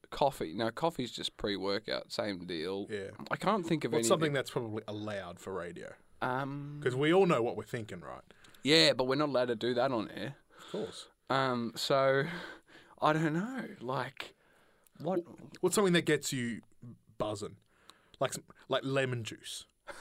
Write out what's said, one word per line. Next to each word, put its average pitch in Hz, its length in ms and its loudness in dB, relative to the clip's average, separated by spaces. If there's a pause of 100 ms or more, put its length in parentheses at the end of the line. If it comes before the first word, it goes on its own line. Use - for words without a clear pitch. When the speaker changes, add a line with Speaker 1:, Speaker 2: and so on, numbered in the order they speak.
(100)
Speaker 1:
coffee? 127 440 0
No, 113 160 0
coffee's 131 420 -2
just - 240 -6
pre-workout, 98 760 -2
same 98 340 -4
deal. 92 440 -4
Speaker 2:
Yeah. 98 200 -6 (200)
Speaker 1:
I - 60 -2
can't 185 300 0
think 156 180 0
of 120 80 0
Speaker 2:
What's - 80 2
Speaker 1:
anything. 113 80 0
Speaker 2:
something 160 240 4
that's 131 180 0
probably 113 380 -4
allowed 104 520 -6
for 95 120 -8
radio? 87 400 -8 (280)
Speaker 1:
Um, 139 600 -4
Speaker 2:
'Cause 127 140 2
we 151 160 4
all 190 140 8
know 143 160 4
what 110 140 0
we're 104 80 -6
thinking, 107 360 -8
right? 64 220 -12 (400)
Speaker 1:
Yeah, 151 300 8
but 123 120 2
we're 131 120 4
not 151 120 2
allowed 127 200 2
to 117 80 2
do 120 180 0
that 127 180 2
on 107 180 -2
air. 107 260 -8 (220)
Speaker 2:
Of - 140 -18
course. - 340 -8 (240)
Speaker 1:
Um, 127 460 0
so, 135 480 4 (760)
I 156 120 6
don't 160 220 2
know. 226 300 -4 (160)
Like, 127 540 -6 (680)
what? 170 200 0
Speaker 2:
Wh-, - 420 -12
what's 180 140 2
something 196 160 6
that 170 140 4
gets 151 260 2
you 120 300 -4 (560)
buzzing? 107 380 -6 (640)
Like 131 120 0
some, - 120 -10 (240)
like 131 160 0
lemon 131 400 0
juice. - 420 -10 (200)
Speaker 1:
<laughs> - 140 -12